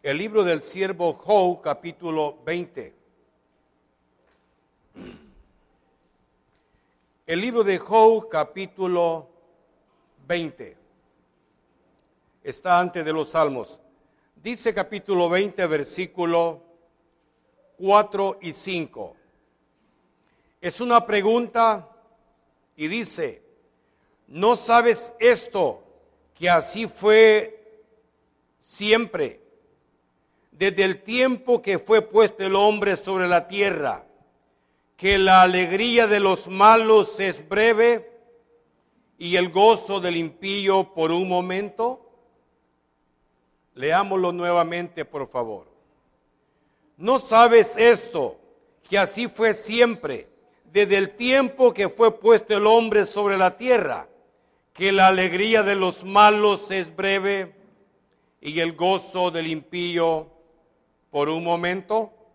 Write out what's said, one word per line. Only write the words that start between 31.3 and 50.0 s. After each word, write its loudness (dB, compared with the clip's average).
que -4
fue 2
puesto 2
el -2
hombre 2
sobre -6
la 0
tierra, -4
que 0
la 6
alegría 2
de 2
los 0
malos 4
es -6
breve 0
y -4
el 0
gozo 2
del -4
impío -2
por -2
un -2
momento"? -6
Leámoslo -2
nuevamente, -4
por -12
favor. -10
"¿No 0
sabes 4
esto, 0
que -2
así -2
fue -2
siempre, -4